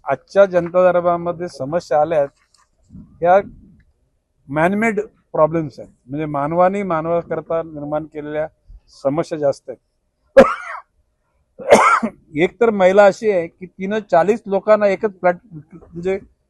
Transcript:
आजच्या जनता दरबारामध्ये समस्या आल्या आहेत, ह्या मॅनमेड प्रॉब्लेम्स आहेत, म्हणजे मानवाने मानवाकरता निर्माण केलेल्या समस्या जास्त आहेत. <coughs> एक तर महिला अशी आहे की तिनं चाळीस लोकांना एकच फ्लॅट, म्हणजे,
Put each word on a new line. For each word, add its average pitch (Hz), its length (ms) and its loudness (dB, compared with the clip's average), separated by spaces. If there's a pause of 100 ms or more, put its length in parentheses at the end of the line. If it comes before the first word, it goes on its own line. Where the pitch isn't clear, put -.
आजच्या 190 420 0
जनता 180 460 2
दरबारामध्ये 175 560 -2
समस्या 151 540 -4
आल्या 160 160 0
आहेत, 143 120 0 (920)
ह्या 180 200 4 (1040)
मॅनमेड 202 540 -2 (320)
प्रॉब्लेम्स 156 460 -2
आहेत, 101 120 -20 (160)
म्हणजे 147 180 -6
मानवाने 170 580 0
मानवाकरता 165 800 -4
निर्माण 151 400 -8
केलेल्या 151 440 -8 (560)
समस्या 151 340 -4
जास्त 139 320 -4
आहेत. 117 80 -16 (1800)
<coughs> - 800 2
एक 180 260 -2
तर 233 80 4
महिला 196 360 4
अशी 208 260 2
आहे 170 160 -2
की 180 180 -18
तिनं 196 340 -8 (120)
चाळीस 180 340 2
लोकांना 208 420 0
एकच 196 240 -2
फ्लॅट, 180 240 -2 (380)
म्हणजे, 175 460 -8 (300)